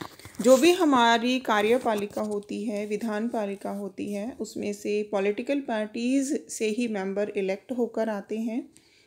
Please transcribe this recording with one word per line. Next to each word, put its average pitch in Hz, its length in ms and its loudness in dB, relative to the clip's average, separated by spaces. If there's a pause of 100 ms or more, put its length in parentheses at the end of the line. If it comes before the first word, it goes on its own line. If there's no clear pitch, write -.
(420)
जो 247 160 8
भी 320 140 6
हमारी 247 680 4
कार्यपालिका 214 840 0
होती 208 420 -6
है, 214 220 -4
विधान 214 440 -4
पालिका 202 400 -4
होती 202 440 -8
है, 214 260 -8
उसमें 208 340 -6
से 208 300 -2
पॉलिटिकल 208 560 -2
पार्टीज 247 880 -2
से - 180 -2
ही 233 200 0
मेंबर 202 500 -2
इलेक्ट 196 340 -4
होकर 226 380 -2
आते 208 280 -6
हैं 226 360 -6 (340)